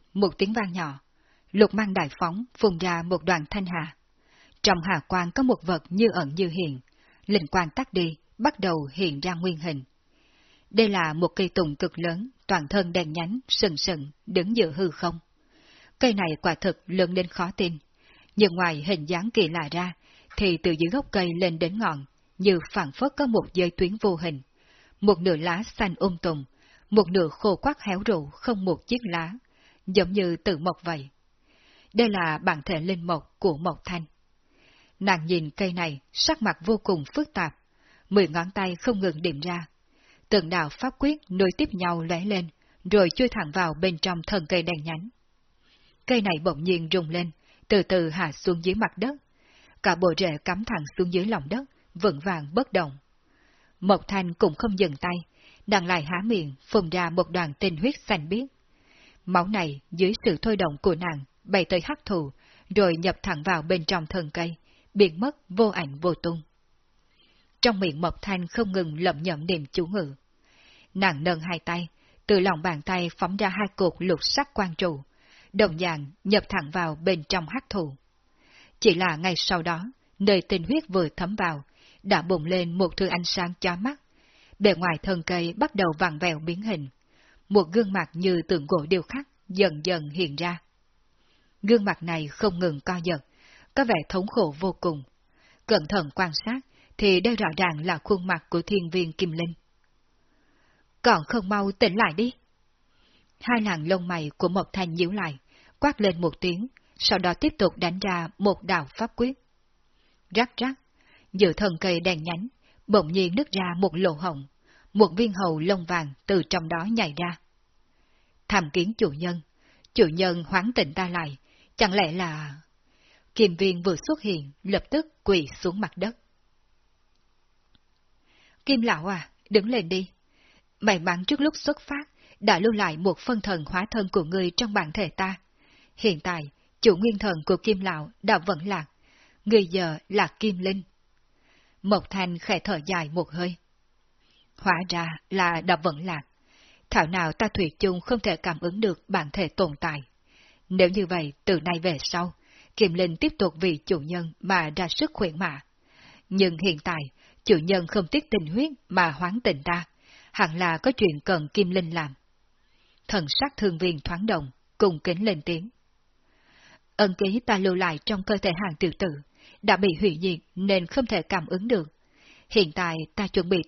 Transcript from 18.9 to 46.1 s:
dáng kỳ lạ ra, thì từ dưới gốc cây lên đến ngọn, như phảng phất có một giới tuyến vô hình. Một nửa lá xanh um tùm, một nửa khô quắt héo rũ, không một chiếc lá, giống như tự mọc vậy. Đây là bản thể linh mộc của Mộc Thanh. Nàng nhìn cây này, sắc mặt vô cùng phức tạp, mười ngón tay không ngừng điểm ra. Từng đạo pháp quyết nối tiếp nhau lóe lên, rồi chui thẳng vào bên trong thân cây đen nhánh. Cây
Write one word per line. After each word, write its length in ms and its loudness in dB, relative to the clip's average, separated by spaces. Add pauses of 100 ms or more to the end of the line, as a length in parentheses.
dáng 260 -2
kỳ 140 4
lạ 220 -4
ra, 220 -4 (440)
thì 260 2
từ 80 2
dưới 220 0
gốc 200 -2
cây 160 2 (120)
lên 180 0
đến 200 -2
ngọn, 260 -2 (340)
như 200 4 (140)
phảng 200 -2
phất 240 -2
có 100 2
một 180 4 (100)
giới 160 2
tuyến 300 0
vô 160 2
hình. 260 -6 (580)
Một 200 6
nửa 160 2
lá 260 -2
xanh 320 -4
um 220 -2
tùm, 280 -4 (460)
một 200 6
nửa 180 4
khô 280 0
quắt 260 -2
héo 240 -4
rũ, 260 0
không 320 -4
một 220 -2
chiếc 160 -2
lá, 300 -6 (540)
giống 260 2
như 240 2
tự 220 0
mọc 240 -2
vậy. 260 -8 (840)
Đây 140 4
là 300 0
bản 260 -2
thể 160 -2
linh 260 -4
mộc 320 -4
của 180 2
Mộc 280 -6
Thanh. 200 -8 (960)
Nàng 260 2
nhìn 240 0
cây 220 -4
này, 280 -6 (120)
sắc 300 0
mặt 220 2
vô 120 2
cùng 280 0 (100)
phức 200 -2
tạp, 220 -4 (540)
mười 180 6
ngón 220 -2
tay 260 -2
không 220 0
ngừng 240 -2
điểm 180 -2
ra. 260 -6 (640)
Từng 200 2
đạo 200 0
pháp 300 -6
quyết 200 0 (100)
nối 280 2
tiếp 160 0
nhau 300 -2
lóe 220 -4
lên, 240 -2 (420)
rồi 260 6
chui 120 2
thẳng 240 -4
vào 220 -2
bên 240 0
trong 280 -4
thân 200 -2
cây 160 0
đen 120 -4 (100)
nhánh. 240 -6 (960)
Cây 160 4